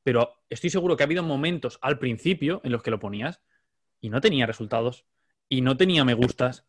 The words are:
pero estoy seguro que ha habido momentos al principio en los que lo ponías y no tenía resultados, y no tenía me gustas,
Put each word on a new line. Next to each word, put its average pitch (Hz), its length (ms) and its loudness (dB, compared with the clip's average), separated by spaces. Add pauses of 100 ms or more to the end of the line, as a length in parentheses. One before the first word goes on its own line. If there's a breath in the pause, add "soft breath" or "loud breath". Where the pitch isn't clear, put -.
pero 120 460 0
estoy - 220 -6
seguro 175 260 0
que 135 60 0
ha 143 40 4
habido 170 160 -2
momentos 151 600 -4
al 139 160 -2
principio 151 680 -2
en 127 80 -4
los 113 100 -4
que - 80 -4
lo 110 100 -2
ponías 107 400 -8 (600)
y 110 100 -10
no 120 100 -2
tenía 139 260 2
resultados, 117 600 -4 (460)
y 127 100 2
no 131 140 2
tenía 175 280 4
me 123 100 4
gustas, 123 540 0